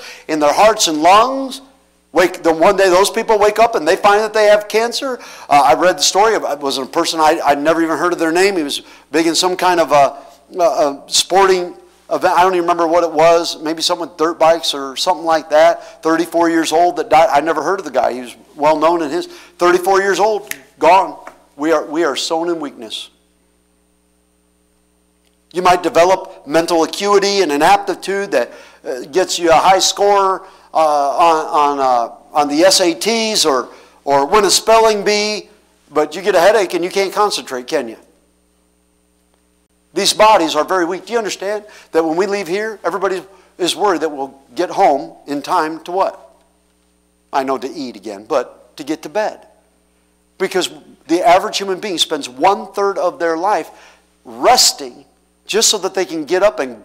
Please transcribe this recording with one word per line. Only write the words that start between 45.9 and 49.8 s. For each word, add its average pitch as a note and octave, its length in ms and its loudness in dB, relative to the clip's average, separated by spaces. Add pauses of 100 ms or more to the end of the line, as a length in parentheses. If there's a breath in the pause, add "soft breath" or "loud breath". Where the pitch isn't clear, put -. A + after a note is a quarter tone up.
what? F#3 280 -4 (1120)
I C#3 100 -2
know C3 140 -4
to G#2+ 100 -10
eat B2 280 -12
again, G2+ 300 -16
but - 520 -6
to D3+ 60 -16
get D3 200 -8
to D3+ 60 -14
bed. G3 380 -6 (880)